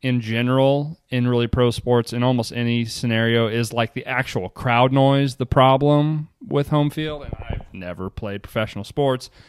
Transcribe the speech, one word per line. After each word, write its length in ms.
in 200
general, 760
in 160
really 220
pro 240
sports, 400
in 100
almost 300
any 320
scenario, 640
is, 240
like, 220
the 120
actual 420
crowd 440
noise 440
the 100
problem 840
with 220
home 220
field. 340
And 100
I've 400
never 360
played 340
professional 400
sports. 440